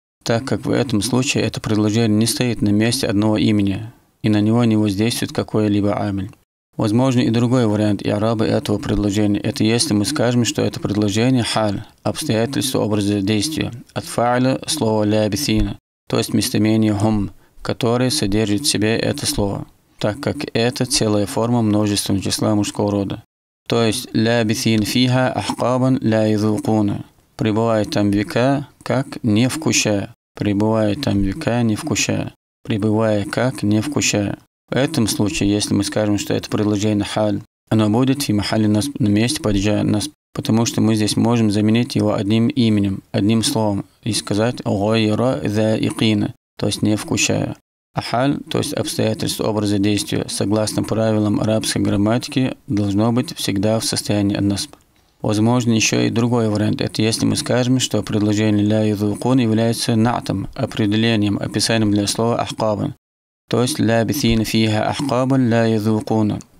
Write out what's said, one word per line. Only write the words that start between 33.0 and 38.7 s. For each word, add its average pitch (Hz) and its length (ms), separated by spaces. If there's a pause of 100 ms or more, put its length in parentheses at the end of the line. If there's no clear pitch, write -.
как 117 380
не 104 180
вкушая. 104 580 (300)
В - 60
этом 135 320
случае, 101 440
если 104 240
мы 101 100
скажем, 104 340
что - 160
это - 160
предложение 104 540
халь, 107 360 (300)
оно 110 180
будет 131 340
фи - 100
махалли 107 340
насб, 104 320